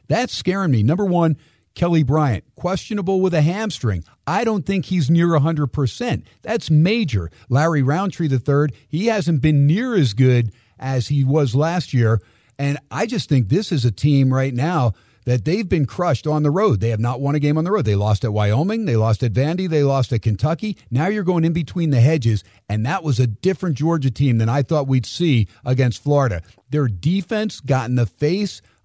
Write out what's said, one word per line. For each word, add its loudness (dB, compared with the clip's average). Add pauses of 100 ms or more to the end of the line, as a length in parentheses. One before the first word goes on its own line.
That's -2
scaring -2
me. 2
Number 0
one, 2 (380)
Kelly 0
Bryant, 0 (120)
questionable -4
with 0
a 2
hamstring. -2 (240)
I -2
don't -2
think -2
he's 0
near 4
a 4
hundred 0
percent. -4 (160)
That's -4
major. 2 (160)
Larry 2
Roundtree -2
the 0
third, 0 (140)
he -4
hasn't 0
been 4
near 2
as 2
good 2 (260)
as -4
he 0
was 2
last -2
year. 2 (380)
And -2 (140)
I -4
just -4
think 2
this 0
is 0
a 2
team 2
right -2
now 0 (340)
that 0
they've 0
been 0
crushed -2
on 0
the 2
road. 2
They -2
have -2
not -4
won -2
a -2
game 2
on 0
the -4
road. 0
They 2
lost 0
at -2
Wyoming. 0
They 0
lost 2
at 0
Vandy. 0
They 2
lost 0
at -2
Kentucky. -2 (120)
Now 0
you're -2
going 2
in 2
between -2
the 4
hedges, 2 (240)
and -2
that -4
was 0
a 2
different -2
Georgia 0
team 0
than 2
I 0
thought -2
we'd 0
see 0 (160)
against -2
Florida. 0 (300)
Their 0
defense -2
got -2
in 0
the 2
face -2 (240)